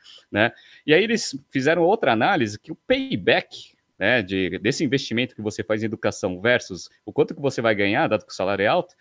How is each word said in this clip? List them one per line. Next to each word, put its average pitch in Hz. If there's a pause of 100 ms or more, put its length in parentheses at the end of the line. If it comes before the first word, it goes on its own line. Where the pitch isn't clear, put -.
(320)
né? 107 (340)
E 147
aí 180
eles 220 (140)
fizeram 151
outra 165
análise 117
que -
o 170
payback, 196 (240)
né, 110
de, 92
desse 117
investimento 123
que 110
você 107
faz 107
em 113
educação 101
versus 110 (160)
o -
quanto 160
que -
você 139
vai 113
ganhar, 104
dado 107
que -
o -
salário 98
é 104
alto, 170